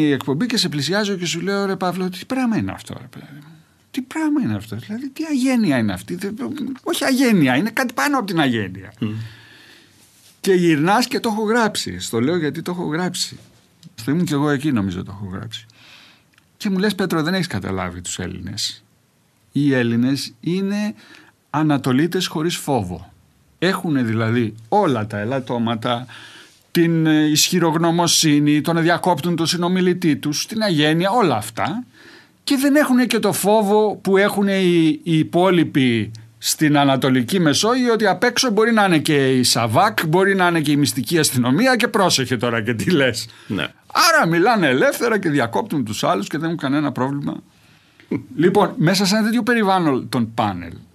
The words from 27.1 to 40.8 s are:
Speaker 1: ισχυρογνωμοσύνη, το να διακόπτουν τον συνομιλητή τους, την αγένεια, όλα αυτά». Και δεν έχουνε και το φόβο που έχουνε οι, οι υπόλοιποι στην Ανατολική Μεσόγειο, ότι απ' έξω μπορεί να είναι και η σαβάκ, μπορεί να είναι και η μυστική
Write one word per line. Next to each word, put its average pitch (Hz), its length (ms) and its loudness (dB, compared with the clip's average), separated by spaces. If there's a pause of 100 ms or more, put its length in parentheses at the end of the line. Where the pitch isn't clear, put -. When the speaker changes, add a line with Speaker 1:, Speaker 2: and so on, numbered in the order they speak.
Speaker 1:
ισχυρογνωμοσύνη, 160 1400 2
το 170 120 -2
να 165 80 2
διακόπτουν 170 560 0
τον 160 100 -2
συνομιλητή 175 680 0
τους, 147 300 -4
την 220 160 -6
αγένεια, 165 480 2
όλα 196 260 2
αυτά». 123 480 -6 (600)
Και 285 160 0
δεν 285 160 4
έχουνε 254 300 4
και 220 120 -2
το 202 140 0
φόβο 208 680 2
που 190 140 2
έχουνε 202 400 2
οι, 175 300 4 (160)
οι 160 160 2
υπόλοιποι 151 920 2 (280)
στην 147 400 2
Ανατολική 135 600 2
Μεσόγειο, 226 520 2
ότι 220 140 0
απ' 180 180 2
έξω 247 260 0
μπορεί 220 220 2
να 214 120 4
είναι 175 140 2
και 139 400 2
η 127 40 2
σαβάκ, 131 640 2
μπορεί 190 280 2
να 185 120 2
είναι 170 140 2
και 147 100 0
η 147 60 4
μυστική 147 420 0